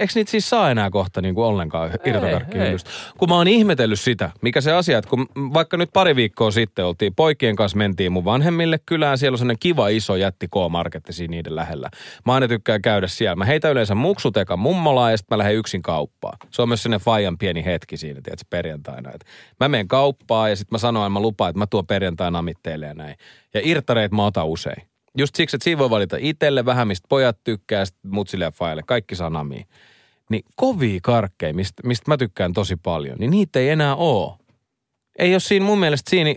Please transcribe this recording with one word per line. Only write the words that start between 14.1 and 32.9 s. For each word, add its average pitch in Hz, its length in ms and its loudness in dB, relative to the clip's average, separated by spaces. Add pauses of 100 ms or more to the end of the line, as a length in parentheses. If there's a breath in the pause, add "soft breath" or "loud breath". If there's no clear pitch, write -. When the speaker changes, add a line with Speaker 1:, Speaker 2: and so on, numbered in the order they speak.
Speaker 1:
eka 92 200 0
mummolaan 135 540 2
ja 110 80 2
sit - 120 -10
mä 110 80 0
lähden 104 180 2
yksin 104 260 -4
kauppaan. - 560 -6 (120)
Se - 120 -2
on 120 60 2
myös 117 140 -2
sellainen 110 220 -2
faijan 101 340 0
pieni 85 260 -4
hetki 87 320 -4
siinä, 73 260 -12
tiedätkö, - 280 -14
perjantaina. 73 640 -10
Et - 100 -20 (360 loud breath)
mä 135 80 2
menen 110 200 0
kauppaan 117 640 2
ja 101 60 0
sit 98 140 -10
mä 113 80 -2
sanoin, 113 260 0
että 98 80 -2
mä 101 80 0
lupaan, 104 300 0
että 82 80 -6
mä 104 80 0
tuon 101 200 -2
perjantaina 90 520 -2
amitteille 80 480 -8
ja 73 80 -14
näin. 76 220 -16 (380 soft breath)
Ja 107 100 -2
irttareet 123 480 0
mä 107 140 2
otan 92 220 -2
usein. 80 340 -8 (360)
Just 139 160 -2
siksi, 156 220 -2
että 120 80 -6
siinä 170 140 0
voi 131 120 4
valita 101 300 0
itselle, 143 440 0
vähän 123 240 2
mistä 92 200 -4
pojat 131 360 2
tykkää, 104 400 -2
sit 92 180 -8
mutsille 98 420 -4
ja 80 60 -2
faille, 78 360 -6
kaikki 117 280 -2
saa 85 160 -4
namia. 71 340 -8 (640 soft breath)
Niin 110 120 -2 (140)
kovia 151 460 0
karkkeja, 101 500 0
mist-, 95 340 -4
mistä 123 240 -2
mä 151 60 2
tykkään 101 360 -2
tosi 95 240 -2
paljon, 78 420 -6